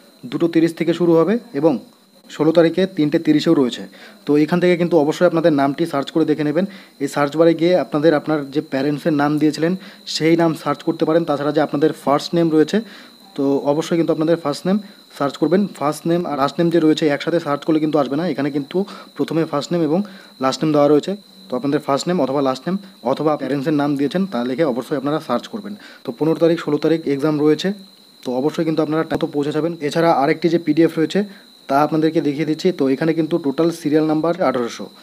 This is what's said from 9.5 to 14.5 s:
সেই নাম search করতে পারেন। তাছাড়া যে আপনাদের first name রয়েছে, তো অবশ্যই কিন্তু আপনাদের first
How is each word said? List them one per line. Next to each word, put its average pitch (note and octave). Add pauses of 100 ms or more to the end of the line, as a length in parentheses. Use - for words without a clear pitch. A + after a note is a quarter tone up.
সেই D#3+
নাম E3 (120)
search D3
করতে D#3+
পারেন। E3
তাছাড়া C#3+
যে D#3
আপনাদের D3 (120)
first C#3+
name E3+
রয়েছে, D#3 (580)
তো C#3 (260)
অবশ্যই D#3+
কিন্তু D#3+
আপনাদের D#3+
first C#3+